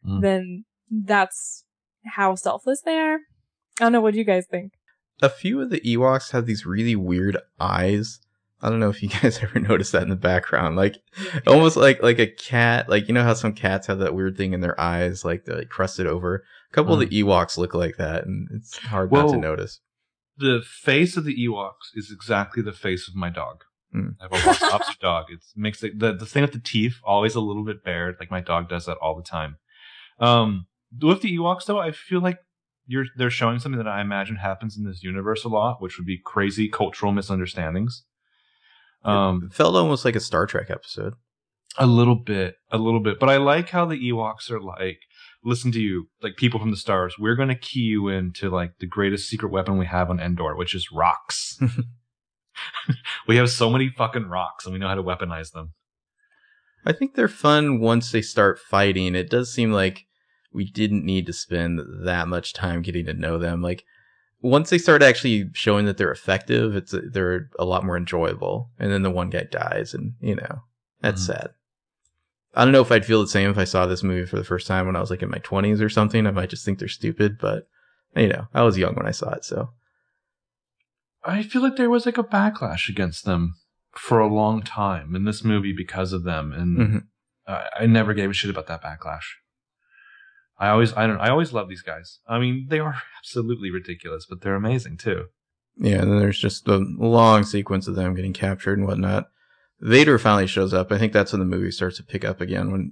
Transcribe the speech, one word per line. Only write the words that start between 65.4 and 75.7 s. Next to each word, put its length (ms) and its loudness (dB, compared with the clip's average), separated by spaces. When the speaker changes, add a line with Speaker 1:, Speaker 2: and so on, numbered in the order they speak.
Speaker 3:
showing 320 2
that 120 0
they're 140 2
effective, 640 0
it's, 180 -6
they're 380 -2
a 60 0
lot 200 0
more 120 -2
enjoyable. 800 -4
And 120 -2
then 120 0
the 80 0
one 180 -2
guy 200 -4
dies, 440 -4
and, 260 -8
you 160 -2
know, 280 -10
that's 220 -2
Speaker 1:
Mm-hmm. 100 -4
Speaker 3:
sad. 160 -8
I 100 4
don't 80 6
know 80 10
if 100 4
I'd 140 4
feel 160 4
the 60 0
same 240 2
if 80 0
I 60 4
saw 200 2
this 180 -2
movie 220 0
for 120 -6
the 60 -4
first 240 -4
time 200 0
when 80 -2
I 60 -2
was, 100 -4
like, 100 -6
in 80 -6
my 80 -6
twenties 440 0